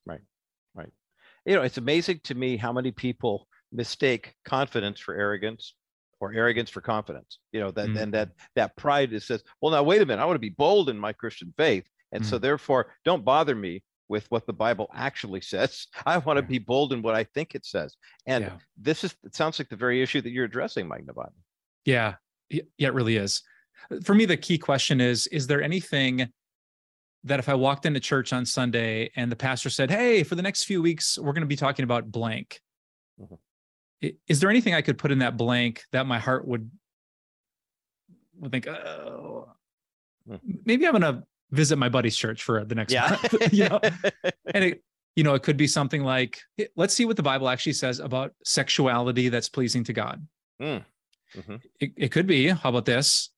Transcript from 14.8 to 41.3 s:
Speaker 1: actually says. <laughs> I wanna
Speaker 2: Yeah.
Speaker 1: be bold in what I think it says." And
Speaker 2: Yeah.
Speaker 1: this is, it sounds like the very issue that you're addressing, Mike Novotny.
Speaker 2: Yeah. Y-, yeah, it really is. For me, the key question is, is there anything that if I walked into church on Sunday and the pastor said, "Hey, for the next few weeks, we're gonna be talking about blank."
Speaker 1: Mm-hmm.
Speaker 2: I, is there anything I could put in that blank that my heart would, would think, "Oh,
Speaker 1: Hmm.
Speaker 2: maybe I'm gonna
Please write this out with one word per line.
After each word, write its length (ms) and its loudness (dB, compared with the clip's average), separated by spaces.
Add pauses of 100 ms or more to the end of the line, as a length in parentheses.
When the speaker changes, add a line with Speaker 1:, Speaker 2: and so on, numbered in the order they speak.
Speaker 1:
actually 460 -8
says. 540 -4
<laughs> 120 -10
I 120 2
wanna 240 2
Speaker 2:
Yeah. 60 -6
Speaker 1:
be 120 -2
bold 340 0
in 80 -4
what 140 0
I 80 2
think 320 -8
it 100 -10
says." 300 -6 (300)
And 180 0
Speaker 2:
Yeah. 140 -10 (180)
Speaker 1:
this 300 -2
is, 180 -6
it 120 -20
sounds 240 -2
like 100 -8
the 80 -12
very 240 0
issue 200 0
that 100 -8
you're 140 -2
addressing, 420 -6
Mike 180 -10
Novotny. 360 -14 (440)
Speaker 2:
Yeah. 300 2 (360)
Y-, 100 -4 (160)
yeah, 120 2
it 40 -2
really 220 2
is. 260 -2 (600)
For 100 2
me, 120 8
the 120 2
key 200 0
question 440 2
is, 260 2
is 200 -4
there 160 2
anything 680 -2 (920)
that 160 0
if 100 -4
I 40 4
walked 320 2
into 160 2
church 320 -2
on 120 -2
Sunday 680 -2
and 160 -2
the 60 -4
pastor 320 -2
said, 200 0
"Hey, 340 4
for 120 -2
the 60 -2
next 240 -2
few 160 0
weeks, 360 0
we're 160 -2
gonna 140 -2
be 80 0
talking 280 0
about 280 -2
blank." 480 -6 (600)
Speaker 1:
Mm-hmm. 160 -20 (680)
Speaker 2:
I, 120 -4 (120)
is 140 2
there 80 6
anything 240 6
I 80 4
could 160 0
put 140 0
in 80 4
that 180 0
blank 460 0 (100)
that 120 0
my 140 -2
heart 280 -2
would, 220 -4 (1700)
would 120 -10
think, 160 -4
"Oh, 840 -12 (760)
Speaker 1:
Hmm. 80 -14 (300)
Speaker 2:
maybe 200 2
I'm 80 4
gonna 300 2 (280)